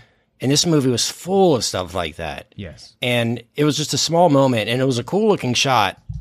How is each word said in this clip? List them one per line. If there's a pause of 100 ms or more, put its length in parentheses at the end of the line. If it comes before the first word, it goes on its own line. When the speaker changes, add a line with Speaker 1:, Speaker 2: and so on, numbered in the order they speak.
(420)
Speaker 1:
And
this
movie
was
full
of
stuff
like
that.
Speaker 2:
Yes.
Speaker 1:
And (140)
it
was
just
a
small
moment,
and
it
was
a
cool
looking
shot, (200)